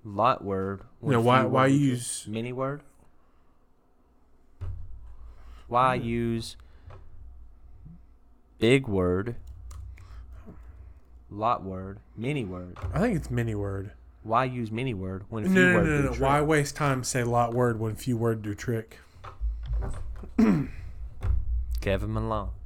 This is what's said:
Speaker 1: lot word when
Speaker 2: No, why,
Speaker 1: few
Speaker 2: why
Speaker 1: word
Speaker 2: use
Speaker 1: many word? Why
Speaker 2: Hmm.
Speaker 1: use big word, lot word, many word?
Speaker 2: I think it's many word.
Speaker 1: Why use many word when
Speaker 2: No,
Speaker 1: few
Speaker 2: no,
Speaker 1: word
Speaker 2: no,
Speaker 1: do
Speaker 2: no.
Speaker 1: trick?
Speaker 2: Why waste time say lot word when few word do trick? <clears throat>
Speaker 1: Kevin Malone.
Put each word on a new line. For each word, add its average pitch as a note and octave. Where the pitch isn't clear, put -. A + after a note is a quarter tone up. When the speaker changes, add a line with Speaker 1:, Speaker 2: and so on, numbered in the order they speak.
Speaker 1:
lot G#2
word F#2+
when -
Speaker 2:
No, A#2
why, B2
Speaker 1:
few B2+
Speaker 2:
why B2+
Speaker 1:
word C3+
Speaker 2:
use C3+
Speaker 1:
many A#2
word? C3+
Why B2+
Speaker 2:
Hmm. A#2
Speaker 1:
use A#2
big C3
word, F#2+
lot G#2+
word, F#2+
many B2
word? F2+
Speaker 2:
I C#3+
think A3
it's -
many A#2
word. G2
Speaker 1:
Why A#2
use B2
many A#2+
word F#2
when A2
Speaker 2:
No, F#3
Speaker 1:
few F#3
Speaker 2:
no, F3+
Speaker 1:
word E3+
Speaker 2:
no, D3+
Speaker 1:
do C#3
Speaker 2:
no. C3+
Speaker 1:
trick? B2+
Speaker 2:
Why C#3
waste D3
time C3+
say B2
lot A#2+
word A#2+
when A2
few A#2+
word A2+
do G#2
trick? -
<clears throat> -
Speaker 1:
Kevin -
Malone. A2